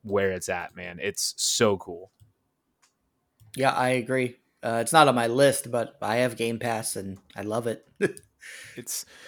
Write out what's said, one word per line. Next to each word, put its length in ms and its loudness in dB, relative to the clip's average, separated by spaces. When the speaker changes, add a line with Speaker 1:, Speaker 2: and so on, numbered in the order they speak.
Speaker 1:
where 280 2
it's 180 -6
at, 280 -6
man. 260 -12
It's 340 -4
so 420 2
cool. 340 -14
Speaker 2:
Yeah, 160 2
I 180 2
agree. 460 0
Uh, 180 0
it's 120 -2
not 160 10
on 60 4
my 120 2
list, 440 4
but 320 -4
I 140 0
have 200 0
Game 220 -2
Pass, 380 -4
and 220 -10
I 80 -10
love 240 -2
it. 200 -6
<laughs> 200 -2
Speaker 1:
It's, 280 -10